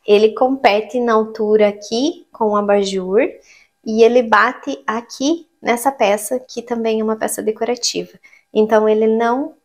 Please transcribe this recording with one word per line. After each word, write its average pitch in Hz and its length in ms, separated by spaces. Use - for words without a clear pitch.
Ele 214 260
compete 220 640
na 240 140
altura 214 560
aqui 233 640
com 220 180
o 208 60
abajur 196 640
e 220 180
ele 240 200
bate 226 640
aqui 262 640
nessa 240 300
peça, 214 480
que - 200
também 226 400
é 214 40
uma 220 120
peça 214 260
decorativa. 214 760
Então, 214 360
ele 220 180
não 233 480